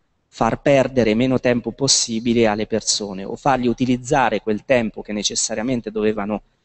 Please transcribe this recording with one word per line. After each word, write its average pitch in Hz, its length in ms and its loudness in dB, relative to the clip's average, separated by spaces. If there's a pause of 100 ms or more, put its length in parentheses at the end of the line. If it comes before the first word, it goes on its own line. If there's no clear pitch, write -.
(280)
far 117 340 -2
perdere 127 520 4
meno 127 240 2
tempo 120 340 0
possibile 117 720 0
alle 107 200 0
persone 101 560 -4
o 113 140 -8
fargli 127 300 0
utilizzare 123 760 0
quel 104 240 -4
tempo 113 380 0
che - 100 -10
necessariamente 110 800 -4
dovevano 107 520 -2 (220)